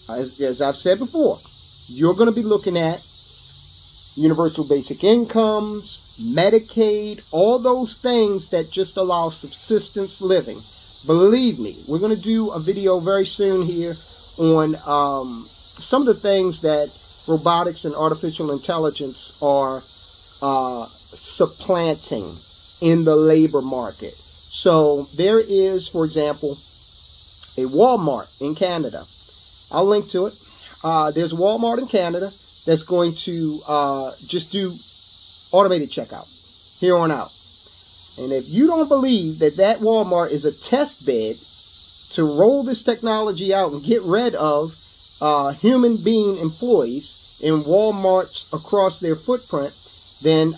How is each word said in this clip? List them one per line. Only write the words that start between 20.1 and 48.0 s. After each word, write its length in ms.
uh, 440
supplanting 1400
in 220
the 120
labor 460
market. 520
So 880
there 240
is, 480
for 160
example, 480
a 1200
Walmart 680
in 140
Canada. 500
I'll 120
link 260
to 160
it. 80
Uh, 260
there's 220
a 40
Walmart 420
in 80
Canada 440
that's 200
going 280
to, 540
uh, 440
just 260
do 180
automated 380
checkout 380
here 180
on 140
out. 200
And 120
if 200
you 160
don't 220
believe 500
that 180
that 220
Walmart 540
is 120
a 80
test 540
bed 280
to 80
roll 240
this 200
technology 720
out 180
and 100
get 200
rid 320
of, 400
uh, 300
human 440
being 400
employees 1080
in 200
Walmarts 880